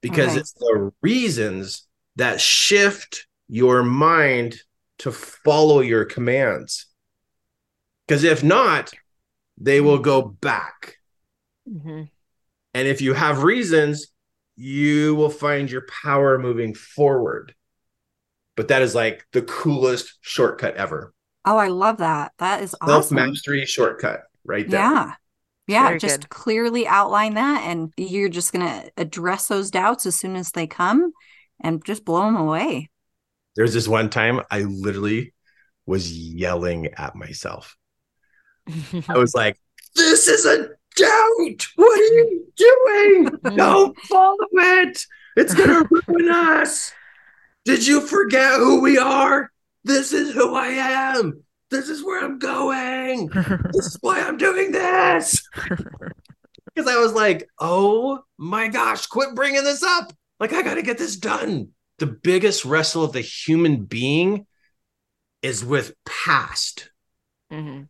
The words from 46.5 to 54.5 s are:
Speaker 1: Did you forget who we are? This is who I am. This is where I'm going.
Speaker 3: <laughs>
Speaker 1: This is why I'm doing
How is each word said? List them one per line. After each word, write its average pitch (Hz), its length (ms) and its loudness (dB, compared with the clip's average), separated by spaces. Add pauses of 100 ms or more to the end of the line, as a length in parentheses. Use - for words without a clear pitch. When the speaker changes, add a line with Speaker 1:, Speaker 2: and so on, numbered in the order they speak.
Speaker 1:
Did 233 200 2
you 285 160 4
forget 262 540 2
who 262 260 4
we 269 160 4
are? 269 540 0 (320)
This 269 300 0
is 294 200 -2
who 247 220 0
I 254 140 -4
am. 262 720 -4 (260)
This 269 200 -4
is 302 140 -10
where 370 220 -6
I'm 269 140 -10
going. 262 880 -6
Speaker 3:
<laughs> 185 440 -2
Speaker 1:
This - 120 -2
is - 160 -12
why - 200 -2
I'm - 160 -6
doing 381 340 0